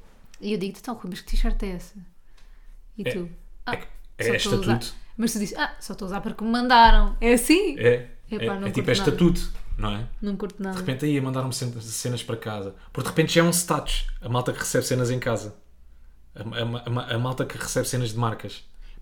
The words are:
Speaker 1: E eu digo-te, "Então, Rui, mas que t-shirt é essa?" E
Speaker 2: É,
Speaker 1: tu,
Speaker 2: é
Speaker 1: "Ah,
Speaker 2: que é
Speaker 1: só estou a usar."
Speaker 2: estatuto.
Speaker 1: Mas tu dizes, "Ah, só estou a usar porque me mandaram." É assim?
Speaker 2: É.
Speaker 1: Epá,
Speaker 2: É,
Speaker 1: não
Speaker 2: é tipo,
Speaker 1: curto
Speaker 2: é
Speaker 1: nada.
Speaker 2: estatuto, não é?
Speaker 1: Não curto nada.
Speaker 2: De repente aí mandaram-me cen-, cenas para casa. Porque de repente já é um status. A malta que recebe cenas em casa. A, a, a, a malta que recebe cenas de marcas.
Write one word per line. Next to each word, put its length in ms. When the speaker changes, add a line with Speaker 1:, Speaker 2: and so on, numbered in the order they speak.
Speaker 1:
E 140
eu 40
digo-te, 220
"Então, 160
Rui, 140
mas 120
que 100
t-shirt 320
é 80
essa?" 220
E 100
Speaker 2:
É, 40
Speaker 1:
tu, 160
Speaker 2:
é 20
Speaker 1:
"Ah, 120
Speaker 2:
que 100
é 120
Speaker 1:
só 60
estou 180
a 80
usar." 160
Speaker 2:
estatuto. 180
Speaker 1:
Mas 160
tu 60
dizes, 180
"Ah, 220
só 140
estou 120
a 20
usar 140
porque 220
me 60
mandaram." 680
É 140
assim? 440
Speaker 2:
É. 300
Speaker 1:
Epá, 120
Speaker 2:
É, 40
Speaker 1:
não 200
Speaker 2:
é 40
tipo, 40
Speaker 1:
curto 40
Speaker 2:
é 20
Speaker 1:
nada. 120
Speaker 2:
estatuto, 600
não 200
é? 100
Speaker 1:
Não 160
curto 260
nada. 140
Speaker 2:
De 40
repente 240
aí 160
mandaram-me 320
cen-, 280
cenas 420
para 140
casa. 360
Porque 160
de 60
repente 200
já 60
é 20
um 80
status. 560
A 80
malta 240
que 60
recebe 260
cenas 260
em 80
casa. 340
A, 80
a, 680
a, 40
a 40
malta 260
que 120
recebe 300
cenas 240
de 60
marcas. 460